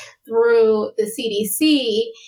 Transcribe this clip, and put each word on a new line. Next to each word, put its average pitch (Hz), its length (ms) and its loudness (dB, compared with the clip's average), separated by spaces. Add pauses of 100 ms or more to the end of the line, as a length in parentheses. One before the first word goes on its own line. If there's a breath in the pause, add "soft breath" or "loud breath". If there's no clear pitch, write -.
(260 loud breath)
through 226 680 2
the 220 100 -2
C 226 220 -8
D 208 180 -4
C. 233 680 0 (160 loud breath)